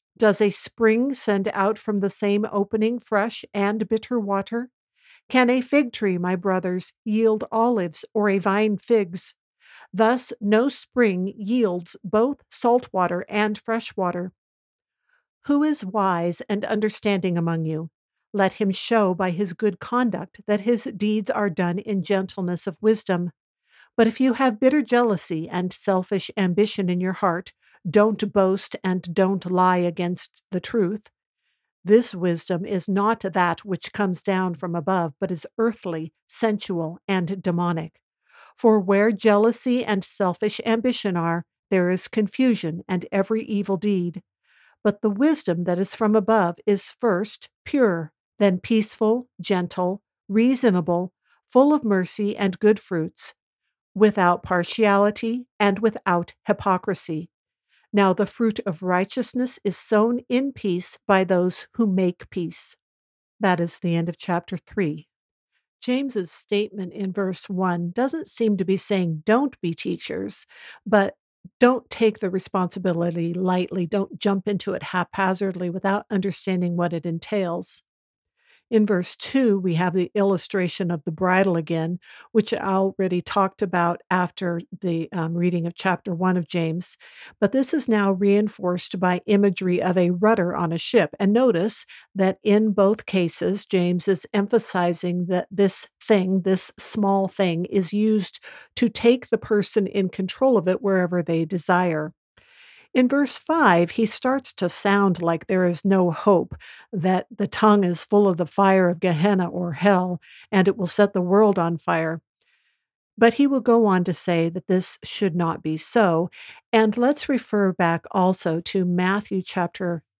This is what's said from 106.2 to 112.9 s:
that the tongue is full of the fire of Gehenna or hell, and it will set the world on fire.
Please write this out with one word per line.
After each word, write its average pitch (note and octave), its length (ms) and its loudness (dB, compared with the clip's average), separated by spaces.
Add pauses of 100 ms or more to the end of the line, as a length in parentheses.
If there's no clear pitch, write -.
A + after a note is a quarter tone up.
that F#3 360 0
the G#3 160 -6
tongue G#3 380 4
is F3 220 -2
full G#3 200 4
of F#3 120 2
the F3 80 -2
fire F#3+ 420 4
of E3+ 140 -2
Gehenna F3+ 480 2
or F3 240 -6
hell, F3+ 480 2 (280)
and F#3+ 160 4
it F#3+ 120 2
will F#3 100 -2
set G3+ 240 2
the F#3+ 100 -2
world G3 380 4
on E3+ 180 -2
fire. E3 440 -2 (960)